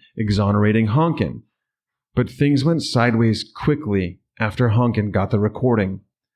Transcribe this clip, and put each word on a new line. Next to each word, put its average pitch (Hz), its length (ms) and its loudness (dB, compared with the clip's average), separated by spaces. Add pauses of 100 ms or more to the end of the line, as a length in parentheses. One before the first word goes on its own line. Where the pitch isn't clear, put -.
(180)
exonerating 104 720 2
Honkin. 120 540 -2 (720)
But 127 140 0
things 143 340 0
went 160 200 0
sideways 117 600 0
quickly 101 760 -2 (200)
after 113 300 0
Honkin 107 420 0
got 98 200 -2
the 107 80 0
recording. 104 600 0 (340)